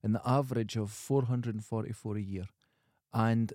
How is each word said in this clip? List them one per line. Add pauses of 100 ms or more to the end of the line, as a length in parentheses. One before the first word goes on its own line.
And
the
average
of
four
hundred
and
forty-four
a
year. (680)
And,